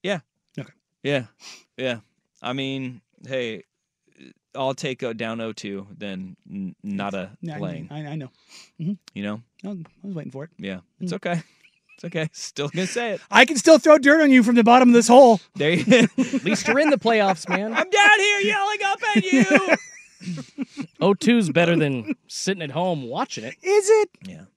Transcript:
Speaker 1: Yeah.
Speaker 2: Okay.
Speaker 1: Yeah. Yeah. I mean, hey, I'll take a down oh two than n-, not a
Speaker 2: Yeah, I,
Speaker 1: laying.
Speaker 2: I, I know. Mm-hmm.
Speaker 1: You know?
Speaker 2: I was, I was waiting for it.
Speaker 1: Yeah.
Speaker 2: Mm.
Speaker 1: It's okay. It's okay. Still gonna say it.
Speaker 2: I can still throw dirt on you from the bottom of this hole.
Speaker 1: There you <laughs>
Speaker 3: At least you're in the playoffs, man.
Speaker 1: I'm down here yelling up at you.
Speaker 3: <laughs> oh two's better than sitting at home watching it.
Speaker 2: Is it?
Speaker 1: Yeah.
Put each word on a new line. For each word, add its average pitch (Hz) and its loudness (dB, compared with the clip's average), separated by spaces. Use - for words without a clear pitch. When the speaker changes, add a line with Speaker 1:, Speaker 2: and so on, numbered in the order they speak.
Speaker 1:
Yeah. 180 -6
Speaker 2:
Okay. - -16
Speaker 1:
Yeah. 135 -4
Yeah. 127 -6
I 123 -10
mean, 135 -10
hey, 123 -8
I'll 135 -4
take 131 -8
a 120 -6
down 113 -10
oh 110 -8
two 98 -12
than 95 -14
n-, 95 -12
not 98 -8
a 95 -10
Speaker 2:
Yeah, 165 -12
I, - -12
Speaker 1:
laying. 87 -10
Speaker 2:
I, 151 -14
I 147 -12
know. 139 -14
Mm-hmm. 170 -6
Speaker 1:
You 98 -10
know? 104 -10
Speaker 2:
I 190 -12
was, 202 -12
I 196 -14
was 190 -12
waiting - -12
for 135 -14
it. - -20
Speaker 1:
Yeah. 95 -10
Speaker 2:
Mm. - -16
Speaker 1:
It's 175 -8
okay. 175 -6
It's - -20
okay. 160 -8
Still - -10
gonna 180 -6
say 233 -6
it. 180 -8
Speaker 2:
I 233 6
can 285 -4
still 320 6
throw 311 6
dirt 285 4
on 285 4
you 254 8
from 233 2
the 233 4
bottom 247 6
of 240 6
this 233 4
hole. 247 8
Speaker 1:
There 147 0
you 165 0
<laughs> 233 4
Speaker 3:
At - -4
least 202 -2
you're 240 0
in 302 2
the 269 2
playoffs, 202 0
man. 196 -4
Speaker 1:
I'm 339 -4
down 415 4
here 403 0
yelling 403 -2
up 392 -4
at - 2
you. 330 2
Speaker 3:
<laughs> - -20
oh 196 2
two's 226 0
better 170 2
than 143 -4
sitting 190 -8
at 139 -12
home 165 -6
watching 123 -10
it. 120 -14
Speaker 2:
Is 403 0
it? 427 4
Speaker 1:
Yeah. 185 -20